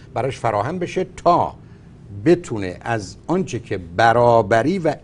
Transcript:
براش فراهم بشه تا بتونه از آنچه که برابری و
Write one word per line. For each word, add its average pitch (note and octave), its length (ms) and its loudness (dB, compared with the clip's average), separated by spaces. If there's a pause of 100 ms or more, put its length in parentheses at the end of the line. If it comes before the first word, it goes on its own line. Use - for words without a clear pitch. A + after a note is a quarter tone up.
(140)
براش A#2+ 260 -6
فراهم A#2 400 -2
بشه F3+ 260 -4 (120)
تا D3+ 380 0 (680)
بتونه A#2+ 560 0
از A2 340 -6 (120)
آنچه D#3 320 -2
که G#2 180 -8
برابری A2+ 1000 4
و D#3 240 -2